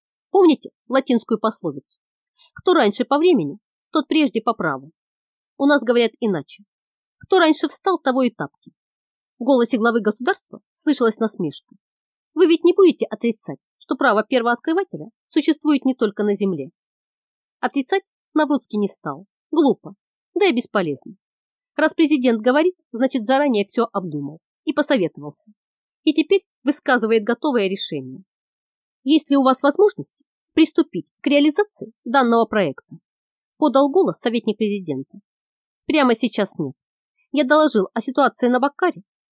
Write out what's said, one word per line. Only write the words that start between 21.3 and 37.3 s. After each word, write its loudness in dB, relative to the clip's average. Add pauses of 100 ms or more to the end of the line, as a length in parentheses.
Раз 0
президент 0
говорит, 0 (160)
значит, -2
заранее 0
все -4
обдумал -8 (260)
и -4
посоветовался. -4 (520)
И 2
теперь 0 (180)
высказывает 0
готовое -2
решение. -8 (800)
«Есть 0
ли 2
у 2
вас 0
возможность -2 (320)
приступить 0 (140)
к -4
реализации 0 (100)
данного 2
проекта?» -6 (580)
подал 2
голос 0
советник -4
президента. -6 (640)
«Прямо 2
сейчас -4
нет. -6 (580)